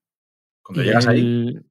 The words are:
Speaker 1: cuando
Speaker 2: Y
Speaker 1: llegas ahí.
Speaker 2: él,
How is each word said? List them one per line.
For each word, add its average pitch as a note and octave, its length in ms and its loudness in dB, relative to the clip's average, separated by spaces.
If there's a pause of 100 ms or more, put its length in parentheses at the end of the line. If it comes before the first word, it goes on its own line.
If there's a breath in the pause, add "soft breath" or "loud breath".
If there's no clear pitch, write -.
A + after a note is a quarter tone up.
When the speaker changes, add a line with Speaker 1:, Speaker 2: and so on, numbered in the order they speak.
(680)
Speaker 1:
cuando F#2 160 -6
Speaker 2:
Y - 40 -2
Speaker 1:
llegas A#2 200 2
ahí. A#2+ 140 2
Speaker 2:
él, A#2+ 500 -4